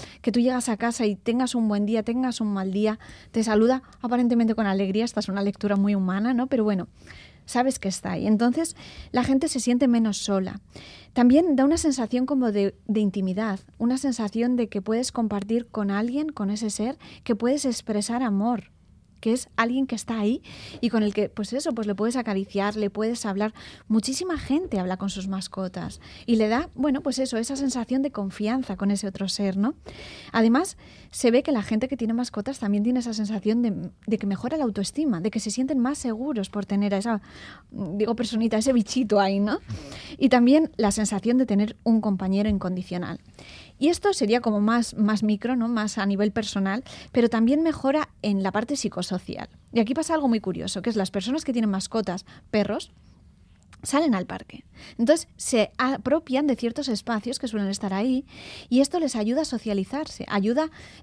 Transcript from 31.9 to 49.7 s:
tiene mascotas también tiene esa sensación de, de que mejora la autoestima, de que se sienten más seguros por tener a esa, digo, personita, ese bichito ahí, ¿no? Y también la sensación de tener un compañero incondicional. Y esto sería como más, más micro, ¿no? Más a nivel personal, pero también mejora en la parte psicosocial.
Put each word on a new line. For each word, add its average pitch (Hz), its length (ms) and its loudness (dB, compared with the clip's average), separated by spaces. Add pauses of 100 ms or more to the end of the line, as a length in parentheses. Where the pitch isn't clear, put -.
tiene 226 180 -2
mascotas 240 460 -4
también 202 240 0
tiene 247 160 0
esa 233 140 -4
sensación 214 480 0
de, 180 300 -2 (140)
de 214 120 0
que 208 100 -4
mejora 233 300 -2
la 294 80 0
autoestima, 214 560 -2
de 208 100 -2
que 226 80 -2
se 208 120 -4
sienten 262 280 0
más 262 200 0
seguros 233 500 -4
por 202 160 -4
tener 202 280 0
a 196 40 2
esa, 208 240 -2 (500)
digo, 202 460 -2
personita, 220 400 0
ese 254 160 4
bichito 214 480 2
ahí, 196 180 2
¿no? 233 200 2 (580)
Y 269 100 4
también 254 480 6
la 208 160 2
sensación 214 460 0
de 262 80 4
tener 214 380 0
un 226 180 4
compañero 196 480 0
incondicional. 180 720 -4 (580)
Y 277 100 4
esto 370 240 2
sería 233 260 2
como 208 220 0
más, 226 340 2
más 208 280 2
micro, 214 320 0
¿no? 233 120 0
Más 220 300 -2
a 196 80 0
nivel 202 260 2
personal, 202 520 -2 (280)
pero 233 180 4
también 240 340 4
mejora 302 460 0 (120)
en 196 220 0
la 190 80 -2
parte 233 240 -2
psicosocial. - 760 -6 (240)